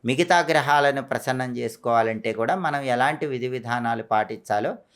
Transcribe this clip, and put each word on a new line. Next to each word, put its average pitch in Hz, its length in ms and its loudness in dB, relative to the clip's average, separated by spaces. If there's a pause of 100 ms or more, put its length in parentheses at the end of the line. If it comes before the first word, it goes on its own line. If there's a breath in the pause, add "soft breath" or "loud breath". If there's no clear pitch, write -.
మిగతా 170 340 2
గ్రహాలను 143 600 2
ప్రసన్నం 127 560 -4
చేసుకోవాలంటే 113 760 0
కూడా 117 220 0
మనం 151 260 -2
ఎలాంటి 139 440 0
విధి 127 220 -4
విధానాలు 117 560 -4
పాటించాలో, 110 720 -2 (180 soft breath)